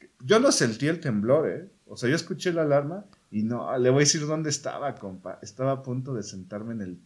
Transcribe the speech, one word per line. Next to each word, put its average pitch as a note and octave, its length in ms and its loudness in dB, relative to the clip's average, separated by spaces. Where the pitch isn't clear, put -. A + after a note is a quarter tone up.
yo D#3 200 4
no C#4 120 6
sentí B2 360 2
el E3 120 0
temblor, B2 500 2
¿eh? D#3 200 -8
O G#2 100 -18
sea, B2 120 0
yo D3 60 4
escuché E3 380 -2
la E3 100 2
alarma D3 420 0
y G#2+ 120 -2
no, A2+ 340 -2
le B2+ 120 4
voy C3+ 100 6
a D3 60 6
decir D3 220 2
dónde D#3 220 -2
estaba, B2+ 460 -6
compa. F#2+ 460 -12
Estaba C3 300 -4
a C3+ 100 -4
punto C3 320 -6
de G#2+ 100 -4
sentarme G#2 500 -10
en A2 80 -6
el F2+ 240 -10